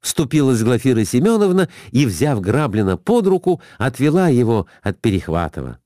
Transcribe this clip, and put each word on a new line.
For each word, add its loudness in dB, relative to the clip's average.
вступилась 0
Глафира 2
Семеновна 0
и, 2
взяв -2
Граблина 0
под 0
руку, 0
отвела 0
его 2
от -6
Перехватова. -4